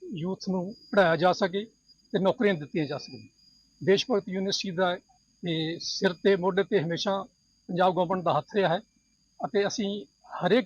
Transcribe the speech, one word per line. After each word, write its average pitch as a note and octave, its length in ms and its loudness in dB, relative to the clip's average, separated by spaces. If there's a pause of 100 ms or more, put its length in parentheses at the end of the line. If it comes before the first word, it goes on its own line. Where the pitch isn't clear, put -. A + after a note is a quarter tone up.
(140)
ਯੂਥ F#3 360 -6
ਨੂੰ F#3 240 -4 (180)
ਪੜ੍ਹਾਇਆ F3+ 240 6
ਜਾ F3 160 4
ਸਕੇ G3 340 -2 (460)
ਤੇ G3+ 80 0
ਨੌਕਰੀਆਂ G3 340 2
ਦਿੱਤੀਆਂ D3+ 320 -4
ਜਾ C#3 120 -6
ਸਕਣ। B2 220 -14 (640)
ਦੇਸ਼ F#3+ 280 2
ਭਗਤ G#3 180 -2
ਯੂਨੀਵਰਸਿਟੀ F#3+ 420 -4
ਦਾ F3+ 260 0 (500)
ਇਹ D#3+ 320 -2
ਸਿਰ - 340 -2
ਤੇ, G3 220 2
ਮੋਢੇ F#3 280 0
ਤੇ F#3+ 180 0
ਹਮੇਸ਼ਾ F#3+ 420 -2 (440)
ਪੰਜਾਬ F#3 260 2
ਗੌਰਮੈਂਟ F#3 300 0
ਦਾ D#3 140 2
ਹੱਥ D3+ 180 -4
ਰਿਹਾ F#3 180 2
ਹੈ F#3 60 0 (680)
ਅਤੇ G3+ 220 0
ਅਸੀਂ G3+ 380 -6 (400)
ਹਰੇਕ G3+ 200 4